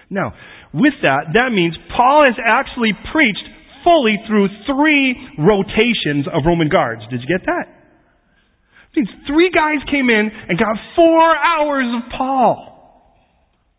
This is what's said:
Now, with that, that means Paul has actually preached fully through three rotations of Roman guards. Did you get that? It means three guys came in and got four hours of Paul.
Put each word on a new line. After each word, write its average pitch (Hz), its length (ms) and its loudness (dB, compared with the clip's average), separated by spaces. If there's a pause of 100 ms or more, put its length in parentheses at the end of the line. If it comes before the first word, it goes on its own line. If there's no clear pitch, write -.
Now, 175 240 -6 (400)
with 247 200 2 (100)
that, 151 300 0
that 247 200 2
means 170 240 0 (180)
Paul 277 300 4
has 233 180 2
actually 233 500 0 (200)
preached 269 320 0 (380)
fully 262 420 2
through 208 240 2 (160)
three 277 480 2 (240)
rotations 196 960 0
of 156 120 -2
Roman 170 240 0
guards. 120 420 -2
Did 120 100 -6
you 127 80 -16
get 180 160 -4
that? 330 240 -6 (1300)
It 302 80 0
means 185 60 -6 (180)
three 330 240 2
guys 302 400 0
came 269 180 0
in 214 220 2 (180)
and 175 80 -2
got 220 160 0 (220)
four 330 400 4
hours 294 500 0 (140)
of 240 180 -12
Paul. 262 380 0 (1200)